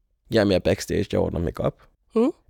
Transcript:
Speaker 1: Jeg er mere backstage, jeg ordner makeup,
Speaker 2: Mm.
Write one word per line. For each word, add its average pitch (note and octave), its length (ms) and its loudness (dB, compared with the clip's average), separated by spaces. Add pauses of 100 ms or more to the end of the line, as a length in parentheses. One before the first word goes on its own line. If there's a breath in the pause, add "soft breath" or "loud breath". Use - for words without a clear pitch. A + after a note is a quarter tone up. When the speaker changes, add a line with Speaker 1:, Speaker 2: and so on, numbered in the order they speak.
(320)
Speaker 1:
Jeg A2 80 2
er G2+ 60 4
mere F#2 140 4
backstage, F2 520 -2
jeg G2 80 0
ordner F2 200 -2
makeup, - 360 -4 (400)
Speaker 2:
Mm. A#3+ 160 2 (180)